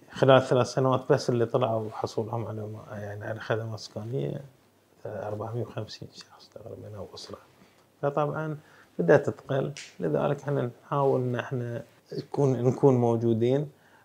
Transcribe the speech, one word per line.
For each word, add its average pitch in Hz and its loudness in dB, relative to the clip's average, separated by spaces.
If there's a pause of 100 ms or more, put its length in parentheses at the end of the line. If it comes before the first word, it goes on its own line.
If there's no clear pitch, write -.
(100)
خلال 131 8
ثلاث 127 2
سنوات 131 0
بس 131 0
اللي 120 2
طلعوا 113 -2
حصولهم 113 -6
على 110 -8
ما-، 107 -12
يعني 104 -10
على 110 -8
خدمات 110 -4
سكانية 131 -8 (680)
أربعمية 110 -6
وخمسين - -10
شخص - -20
تقريبًا 104 -16
أو 92 -12
أسرة. - -16 (640)
فطبعًا 151 -2 (400)
بدأت 165 6
تقل، 139 -4 (280)
لذلك 147 0
احنا 135 -2 (160)
نحاول 139 2
إن 123 -2
احنا 120 -6 (280)
نكون، 131 0
نكون 131 6
موجودين. 117 2 (360)